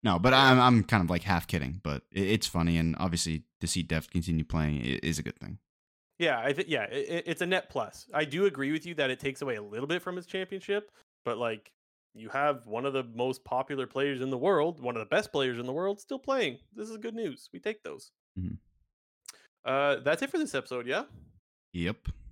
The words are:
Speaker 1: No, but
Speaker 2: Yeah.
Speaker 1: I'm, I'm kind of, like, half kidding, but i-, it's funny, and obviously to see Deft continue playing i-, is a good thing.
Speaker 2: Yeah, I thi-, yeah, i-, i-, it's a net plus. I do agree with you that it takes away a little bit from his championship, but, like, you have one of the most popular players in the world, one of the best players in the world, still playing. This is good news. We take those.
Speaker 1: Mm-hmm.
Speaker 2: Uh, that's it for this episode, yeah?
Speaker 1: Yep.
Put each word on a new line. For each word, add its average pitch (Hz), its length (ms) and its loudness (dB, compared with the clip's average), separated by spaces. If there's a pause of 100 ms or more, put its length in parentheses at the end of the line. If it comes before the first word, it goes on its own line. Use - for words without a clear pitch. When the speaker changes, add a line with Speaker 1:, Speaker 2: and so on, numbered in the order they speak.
Speaker 1:
No, 92 160 4
but 127 140 6
Speaker 2:
Yeah. 135 180 10
Speaker 1:
I'm, 127 80 10
I'm 123 240 8
kind 101 200 4
of, 82 60 0
like, 87 140 0
half 90 240 2
kidding, 78 360 -4
but 71 200 -4 (120)
i-, 92 40 -2
it's 101 280 2
funny, 85 300 2
and 82 220 2
obviously 82 440 -2 (180)
to 85 60 -4
see 85 160 -2
Deft - 280 -4
continue 82 320 0
playing 76 380 0
i-, 64 220 -2
is 78 160 -2
a - 40 -6
good - 160 -8
thing. - 200 -12 (580)
Speaker 2:
Yeah, 151 220 0
I 135 140 0
thi-, 165 140 -2
yeah, 135 240 0
i-, 127 40 -6
i-, 170 300 -4
it's 170 160 -4
a 180 40 0
net 185 240 -2
plus. - 440 -6
I 156 120 2
do 165 200 0
agree 139 260 0
with 156 140 -4
you 170 100 -10
that 143 140 2
it 127 100 -4
takes 135 220 -4
away 131 140 -2
a 104 80 -8
little 110 240 -8
bit 175 140 -2
from 180 140 -6
his 180 100 -10
championship, 196 640 -6 (320)
but, 120 140 -2
like, 113 340 -4 (440)
you 110 140 -14
have 135 360 0
one 113 200 -4
of 139 80 -2
the 131 100 0 (100)
most 123 300 -2
popular 131 420 -2
players 135 360 -2
in 131 100 -4
the 127 60 -2
world, 160 420 2
one 123 160 -4
of 113 60 -4
the 104 140 -2
best 214 160 0
players 127 280 0
in 123 60 -6
the 127 80 -4
world, 196 260 -2
still 269 200 -8
playing. 247 380 -2 (160)
This 214 160 -10
is 220 80 -12
good 226 160 -8
news. 214 400 -6
We 185 60 -14
take 214 240 -6
those. - 280 -14 (280)
Speaker 1:
Mm-hmm. 90 160 -6 (1120)
Speaker 2:
Uh, 139 320 2
that's 147 240 2
it 269 80 -2
for 370 80 -4
this 311 180 -2
episode, 123 320 -4
yeah? 170 160 0 (680)
Speaker 1:
Yep. 90 340 -4 (240)